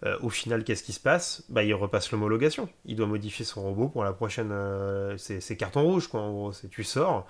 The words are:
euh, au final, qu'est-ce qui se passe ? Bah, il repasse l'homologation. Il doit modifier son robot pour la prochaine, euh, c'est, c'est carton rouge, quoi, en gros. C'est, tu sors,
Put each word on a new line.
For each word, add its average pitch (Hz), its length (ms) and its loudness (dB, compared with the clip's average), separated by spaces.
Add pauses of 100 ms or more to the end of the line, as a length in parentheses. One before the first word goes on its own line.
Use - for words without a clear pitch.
euh, 101 180 0
au 120 80 0
final, 113 340 -2
qu'est-ce 107 200 -2
qui 101 100 -8
se - 60 -10
passe ? - 500 2
Bah, 113 140 4
il 107 100 4
repasse 101 380 0
l'homologation. 117 560 2 (180)
Il 110 100 -6
doit 110 120 2
modifier 107 380 -4
son - 160 -6
robot 98 260 2
pour 127 160 -2
la 98 100 0
prochaine, 107 380 -2
euh, 98 680 -2
c'est, 98 240 -6
c'est - 140 -6
carton 110 280 0
rouge, 175 240 4
quoi, 110 140 -4
en 104 100 -2
gros. 101 220 -4
C'est, 95 160 -14
tu 110 140 -8
sors, 135 460 2